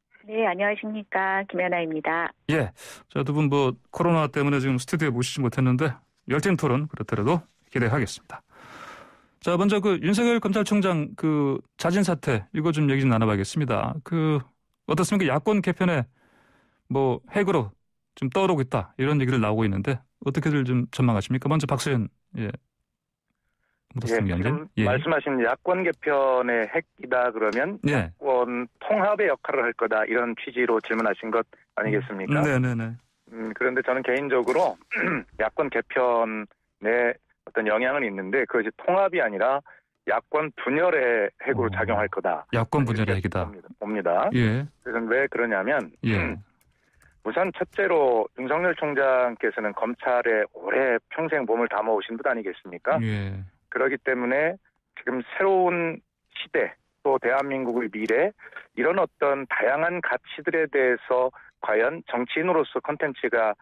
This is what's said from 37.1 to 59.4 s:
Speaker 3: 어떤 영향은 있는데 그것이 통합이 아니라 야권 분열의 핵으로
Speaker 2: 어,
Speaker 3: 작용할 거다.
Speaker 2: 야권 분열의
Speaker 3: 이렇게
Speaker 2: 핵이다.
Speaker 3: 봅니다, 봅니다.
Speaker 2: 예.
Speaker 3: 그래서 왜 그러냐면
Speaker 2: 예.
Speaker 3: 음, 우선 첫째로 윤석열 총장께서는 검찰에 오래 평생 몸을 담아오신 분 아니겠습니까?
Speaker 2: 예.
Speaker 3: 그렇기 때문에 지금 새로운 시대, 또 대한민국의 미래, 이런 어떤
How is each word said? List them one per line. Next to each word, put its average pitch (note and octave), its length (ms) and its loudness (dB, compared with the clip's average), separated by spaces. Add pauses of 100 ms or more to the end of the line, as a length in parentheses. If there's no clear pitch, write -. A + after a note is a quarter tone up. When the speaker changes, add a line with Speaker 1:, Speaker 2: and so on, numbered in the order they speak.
Speaker 3:
어떤 A2 220 -2
영향은 B2+ 380 0
있는데 G2 400 -2
그것이 A2 320 -2
통합이 F3+ 440 2
아니라 A#2 400 0 (480)
야권 C#3+ 480 -2
분열의 C3 720 2 (180)
핵으로 A2+ 200 0
Speaker 2:
어, - 20 -2
Speaker 3:
작용할 G2+ 400 0
거다. F2 440 -4
Speaker 2:
야권 A#2+ 320 0
분열의 A2 200 0
Speaker 3:
이렇게 G2 140 0
Speaker 2:
핵이다. F#2 260 -2
Speaker 3:
봅니다, - 220 -14 (120)
봅니다. G#2 560 0
Speaker 2:
예. B2 320 2 (160)
Speaker 3:
그래서 A#2 240 -4
왜 B2+ 200 2
그러냐면 A2+ 640 -2 (120)
Speaker 2:
예. A2 140 0
Speaker 3:
음, F2 260 -4 (800)
우선 G3 340 0
첫째로 D3+ 680 2 (120)
윤석열 D#3 360 0
총장께서는 B2+ 960 0
검찰에 A#2 800 0
오래 B2+ 460 0 (120)
평생 D#3 360 -2
몸을 A#2 240 0
담아오신 A2 480 -2
분 C3+ 120 -2
아니겠습니까? G2+ 760 -4
Speaker 2:
예. G2 360 -4 (300)
Speaker 3:
그렇기 C3+ 360 -2
때문에 C3 500 0 (440)
지금 B2 220 -6 (140)
새로운 F3 640 2 (380)
시대, - 360 -2 (300)
또 C3+ 160 2
대한민국의 B2 720 -2
미래, A2+ 420 0 (440)
이런 D#3+ 240 2
어떤 C#3 480 0